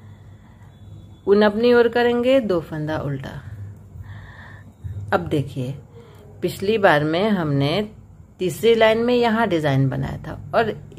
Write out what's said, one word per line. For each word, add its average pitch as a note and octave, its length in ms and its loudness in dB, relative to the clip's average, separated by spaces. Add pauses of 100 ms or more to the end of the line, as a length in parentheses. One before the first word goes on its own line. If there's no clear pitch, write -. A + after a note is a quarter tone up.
(1300)
ऊन G3+ 160 6
अपनी A3 300 4
ओर A#3+ 160 6
करेंगे, A#3+ 520 2
दो F#3 200 0
फंदा D#3 380 -6
उल्टा। C#3 440 -8 (1700)
अब F#3+ 80 2
देखिए, C#3 580 -4 (640)
पिछली G3 360 -2
बार D#3+ 260 4
में F3 260 0
हमने E3 600 0 (500)
तीसरी G3+ 340 2
लाइन A3 240 4
में A#3+ 160 0
यहाँ A#3 340 2
design C#3 400 2
बनाया C#3 300 -6
था - 360 -14
और A3 160 2 (280)